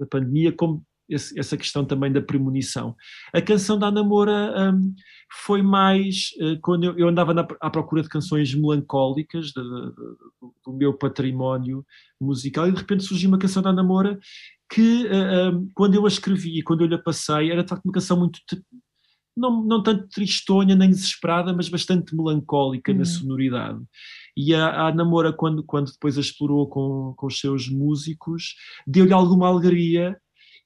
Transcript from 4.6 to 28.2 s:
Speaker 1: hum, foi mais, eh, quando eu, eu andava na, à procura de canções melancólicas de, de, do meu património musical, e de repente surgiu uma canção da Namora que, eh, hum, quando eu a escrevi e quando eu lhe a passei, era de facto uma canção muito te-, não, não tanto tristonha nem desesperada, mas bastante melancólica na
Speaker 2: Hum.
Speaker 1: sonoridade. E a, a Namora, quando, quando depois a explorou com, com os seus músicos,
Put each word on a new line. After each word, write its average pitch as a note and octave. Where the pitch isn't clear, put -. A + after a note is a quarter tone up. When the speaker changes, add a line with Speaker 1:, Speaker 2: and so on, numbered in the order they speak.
Speaker 1:
hum, F#3+
foi G3+
mais, G3
eh, D#3+
quando F3
eu, F3
eu E3+
andava F3
na, E3
à D#3
procura D#3
de D#3
canções D3+
melancólicas D3
de, C3
de, A#2+
do C3
meu C3+
património C3
musical, C#3
e F#3
de F3+
repente F#3+
surgiu F#3
uma F#3+
canção F#3+
da F#3+
Namora F#3+
que, A3+
eh, F#3+
hum, F3
quando G3
eu G#3
a G#3
escrevi F#3
e D3+
quando E3
eu E3+
lhe E3+
a -
passei, D#3
era F3
de F3+
facto -
uma F#3
canção F3+
muito F3
te-, -
não, A#3
não A3
tanto G#3
tristonha G3
nem F#3+
desesperada, F3
mas F3
bastante F3
melancólica D3
na F#3
Speaker 2:
Hum. -
Speaker 1:
sonoridade. C3
E C#3+
a, D#3+
a D#3
Namora, E3
quando, D#3
quando C#3+
depois C#3+
a -
explorou C#3+
com, C3+
com C#3
os B2+
seus C#3
músicos, D3+